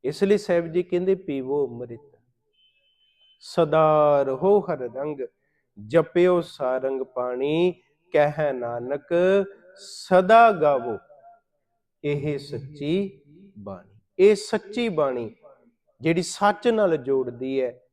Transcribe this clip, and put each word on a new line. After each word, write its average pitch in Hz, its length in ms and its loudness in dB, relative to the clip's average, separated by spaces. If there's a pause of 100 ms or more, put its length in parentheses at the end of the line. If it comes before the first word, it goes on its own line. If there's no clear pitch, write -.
ਇਸ 151 200 -2
ਲਈ 196 140 2
ਸਾਹਿਬ 170 340 -2
ਜੀ 175 100 0
ਕਹਿੰਦੇ, 180 320 -2
"ਪੀਵੋ 143 520 -4
ਅੰਮ੍ਰਿਤ, 120 520 -14 (1200)
ਸਦਾ 151 840 2
ਰਹੋ 156 380 2
ਹਰ 170 180 -6
ਰੰਗ, 135 420 -8 (680)
ਜਪਿਓ 170 540 2
ਸਾਰੰਗ 131 640 -6
ਪਾਣੀ, 135 800 -2 (300)
ਕਹਿ 147 400 2
ਨਾਨਕ 123 560 -6 (680)
ਸਦਾ 214 760 4
ਗਾਵੋ, 135 460 0 (1040)
ਇਹ 143 340 -4
ਸੱਚੀ 147 840 -6 (380)
ਬਾਣੀ।" 95 400 -16 (200)
ਇਹ 202 160 6
ਸੱਚੀ 208 540 -6
ਬਾਣੀ 131 460 -4 (640)
ਜਿਹੜੀ 165 220 0
ਸੱਚ 202 460 -2
ਨਾਲ 208 280 2
ਜੋੜਦੀ 131 640 -4
ਹੈ 120 200 -6 (120)